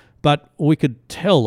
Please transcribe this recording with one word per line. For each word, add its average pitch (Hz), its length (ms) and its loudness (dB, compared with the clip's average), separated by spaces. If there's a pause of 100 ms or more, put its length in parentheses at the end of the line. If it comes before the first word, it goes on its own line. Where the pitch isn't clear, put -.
(220)
but 147 340 -2
we 151 200 0
could 131 340 -4
tell 170 360 0